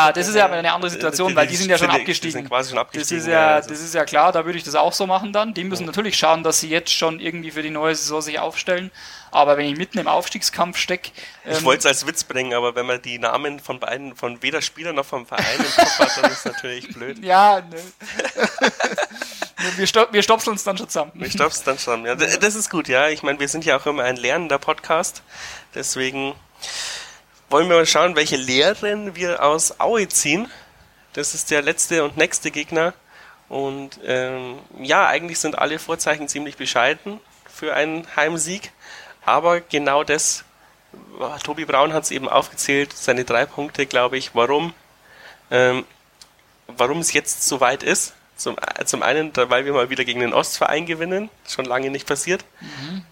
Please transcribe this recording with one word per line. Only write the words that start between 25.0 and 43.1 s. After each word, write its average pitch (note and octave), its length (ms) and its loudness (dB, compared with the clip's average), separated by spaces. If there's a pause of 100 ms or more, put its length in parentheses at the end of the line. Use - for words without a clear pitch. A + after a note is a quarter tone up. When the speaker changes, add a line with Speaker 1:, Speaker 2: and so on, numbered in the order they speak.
Speaker 1:
Deswegen C3 640 -4 (1120)
wollen D#3 180 6
wir F3 100 6
mal E3 80 6
schauen, E3 300 4
welche D3+ 220 2
Lehren F#3+ 800 0
wir F3 280 -2
aus D3+ 360 2
Aue G#3 280 2
ziehen. F3+ 420 0 (640)
Das C#3+ 200 -6
ist - 180 -6
der D3 120 2
letzte E3 400 0
und C#3+ 140 -4
nächste D#3 340 0
Gegner. D#3+ 420 -2 (560)
Und, C#3 560 -8
ähm, B2+ 540 -4 (200)
ja, D#3 280 4
eigentlich E3 320 0
sind D3+ 180 -4
alle D3+ 220 0
Vorzeichen D3+ 480 -2
ziemlich D3 300 -8
bescheiden D3 600 -2 (320)
für D#3 220 -6
einen D#3+ 320 -2 (100)
Heimsieg. E3 560 -2 (540)
Aber E3 340 4
genau D3 440 0
das, - 420 -2 (1000)
Tobi D3+ 220 -6
Braun D#3 280 2
hat's D#3 180 -2
eben C3+ 180 -6
aufgezählt, C#3 640 0
seine B2 300 0